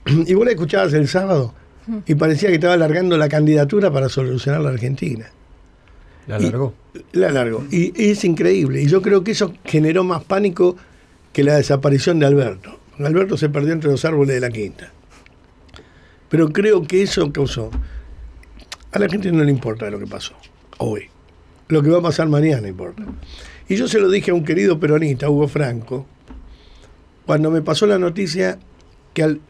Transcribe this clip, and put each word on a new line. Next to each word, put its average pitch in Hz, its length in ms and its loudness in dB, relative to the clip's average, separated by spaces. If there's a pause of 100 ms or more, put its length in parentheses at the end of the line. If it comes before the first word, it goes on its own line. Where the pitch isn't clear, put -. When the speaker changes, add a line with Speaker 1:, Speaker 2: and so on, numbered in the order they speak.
Speaker 1:
<clears throat> 165 220 2
Y 180 80 2
vos 220 100 4
la 247 60 4
escuchabas 175 420 0
el 147 140 2
sábado 175 480 0 (320)
Speaker 2:
Hmm. 220 180 -6
Speaker 1:
y 160 100 0
parecía 156 340 2
que 175 60 4
estaba 175 180 2
alargando 170 440 2
la 151 120 2
candidatura 151 600 2
para 135 200 0
solucionar 135 520 -2
la 147 80 -2
Argentina. 127 580 -6 (1000)
Speaker 3:
La 107 120 -6
Speaker 1:
Y - 60 0
Speaker 3:
alargó. 123 280 -2 (400)
Speaker 1:
la 180 160 2
alargó. 123 420 -2
Y 190 400 0
es 208 140 -2
increíble. 165 560 2
Y 147 60 2
yo 190 140 4
creo 196 220 2
que 220 80 -4
eso 190 220 -2 (100)
generó 160 400 2
más 180 220 -4
pánico 180 500 0 (560)
que 147 100 0
la 143 140 4
desaparición 143 640 2
de 143 80 4
Alberto. 120 500 0 (220)
Alberto 170 380 0
se 151 120 0
perdió 147 220 -2
entre 156 180 -2
los 135 160 0
árboles 143 300 2
de 127 60 -2
la 123 80 -2
quinta. 110 420 -10 (1400)
Pero 156 220 2
creo 196 340 2
que 185 180 0
eso 165 300 -2
causó. 127 400 -4 (1200)
A 196 80 -2
la 202 80 2
gente 185 240 -4
no 160 120 2
le 143 80 2
importa 113 380 -4
lo 101 100 -8
que 101 80 -12
pasó 101 260 -14 (460)
hoy. 107 240 -6 (680)
Lo 156 120 2
que 147 80 2
va 175 100 4
a - 20 0
pasar 160 260 0
mañana 147 400 2
importa. 92 360 -12 (680)
Y 190 80 -2
yo 247 100 -2
se 226 120 0
lo 196 120 4
dije 190 200 0
a - 20 2
un 170 100 0
querido 165 360 0
peronista, 147 500 0
Hugo 147 180 2
Franco, 123 580 -6 (1200)
cuando 156 260 0
me 165 100 2
pasó 160 260 0
la 208 100 2
noticia 185 600 -2 (540)
que 165 100 -2
al-, 156 260 0